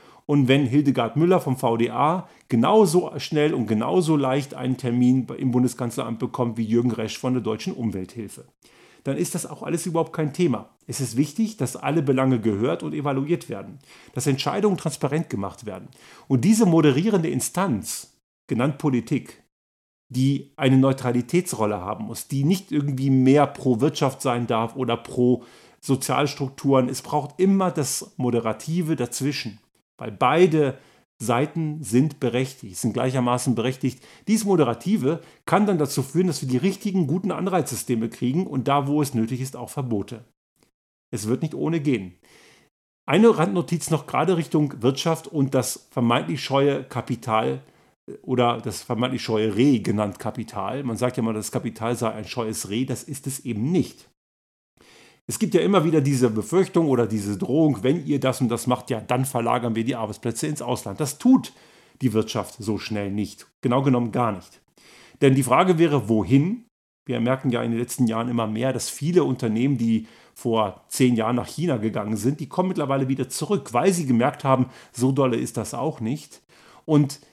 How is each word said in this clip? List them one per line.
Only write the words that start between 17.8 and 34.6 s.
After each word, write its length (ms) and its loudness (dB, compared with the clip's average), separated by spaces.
genannt 300 -2
Politik, 640 -2
die 480 0
eine 200 4
Neutralitätsrolle 1000 0
haben 260 -8
muss, 220 -12
die 160 -2
nicht 300 0
irgendwie 360 -2
mehr 380 6
pro 320 0
Wirtschaft 420 0
sein 260 -2
darf 280 -2
oder 220 -2
pro 460 0
Sozialstrukturen. 1080 0
Es 120 -8
braucht 380 -6
immer 320 2
das 460 -6
Moderative 800 -2
dazwischen, 600 -6
weil 140 -10
beide 640 4
Seiten 600 -2
sind 380 2
berechtigt, 580 -4
sind 140 -2
gleichermaßen 640 0
berechtigt. 480 -4
Dies 160 2
Moderative 800 2